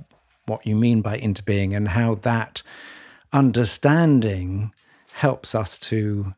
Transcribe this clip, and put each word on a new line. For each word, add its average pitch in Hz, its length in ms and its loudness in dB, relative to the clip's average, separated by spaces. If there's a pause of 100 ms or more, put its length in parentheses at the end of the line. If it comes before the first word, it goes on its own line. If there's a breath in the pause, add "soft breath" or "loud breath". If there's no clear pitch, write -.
(460)
what 110 200 -8
you 107 80 0
mean 113 260 2
by 107 180 -4
interbeing 101 580 -2
and 104 120 -2
how 117 280 0
that 113 460 -4 (720 loud breath)
understanding 117 1400 2 (400 soft breath)
helps - 420 -2
us 107 240 -4
to 104 600 -4